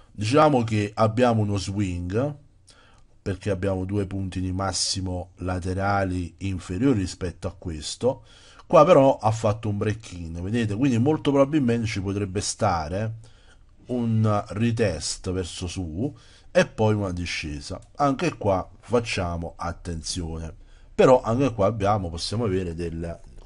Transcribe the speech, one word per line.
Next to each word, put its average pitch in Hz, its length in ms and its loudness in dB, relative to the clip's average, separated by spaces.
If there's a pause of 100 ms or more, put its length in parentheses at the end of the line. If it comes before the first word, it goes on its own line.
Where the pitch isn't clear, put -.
(120)
diciamo 127 540 4
che 104 280 0
abbiamo 113 480 4
uno 101 140 0
swing, 98 800 -2 (840)
perché 95 280 -4
abbiamo 92 360 -2
due 101 200 -2
punti 95 360 -6
di 92 100 -2
massimo 92 840 -4
laterali 92 1000 -2
inferiori 98 600 0
rispetto - 480 -6
a - 100 -10
questo, 87 680 -6 (420)
qua 170 180 8
però 139 320 8
ha 107 140 2
fatto 110 380 -2
un 104 80 -2
break-in, 87 640 -6
vedete? 107 320 -2
Quindi 139 240 2
molto 147 320 2
probabilmente 135 560 2
ci 107 140 -4
potrebbe 98 400 -4
stare 95 720 -2 (720)
un 110 640 2
retest 110 800 -2
verso 90 360 -4
su 92 460 -6 (380)
e 180 160 4
poi 107 260 2
una 101 200 -2
discesa. 80 640 -8 (160)
Anche 143 420 0
qua 92 320 0 (100)
facciamo 87 760 -2
attenzione. 82 960 -8 (400)
Però 135 280 6
anche 120 320 0
qua 98 140 2
abbiamo, 101 420 0
possiamo 101 340 -6
avere 92 320 -2
del, 82 440 -6 (260)